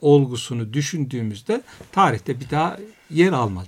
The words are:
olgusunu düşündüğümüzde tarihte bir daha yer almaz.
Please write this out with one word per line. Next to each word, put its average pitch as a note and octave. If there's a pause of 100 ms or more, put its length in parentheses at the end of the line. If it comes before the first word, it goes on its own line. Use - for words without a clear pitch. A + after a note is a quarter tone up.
olgusunu B2
düşündüğümüzde C3+ (300)
tarihte C3+
bir C#3
daha E3+ (320)
yer F3
almaz. G2